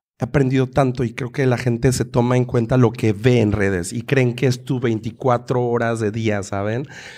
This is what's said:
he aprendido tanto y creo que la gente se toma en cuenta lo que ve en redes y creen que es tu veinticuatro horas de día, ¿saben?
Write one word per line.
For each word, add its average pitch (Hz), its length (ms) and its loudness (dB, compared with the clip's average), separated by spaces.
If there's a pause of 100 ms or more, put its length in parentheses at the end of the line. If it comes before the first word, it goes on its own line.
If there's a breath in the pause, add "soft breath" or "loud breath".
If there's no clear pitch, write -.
(200)
he - 60 -4
aprendido 131 420 2
tanto 131 360 0
y 117 100 -4
creo 120 180 -8
que 139 140 -2
la 123 120 2
gente 120 340 0
se - 140 0
toma 123 320 2
en 123 80 2
cuenta 123 320 0
lo 117 140 6
que 113 220 0
ve 120 280 2
en 107 100 4
redes 98 420 0
y 120 100 -6
creen 127 320 2
que 139 120 0
es 123 160 -2
tu 131 160 -2
veinticuatro 120 840 -2
horas 117 360 -2
de 107 120 -2
día, 107 320 -2
¿saben? 107 420 -4 (320 loud breath)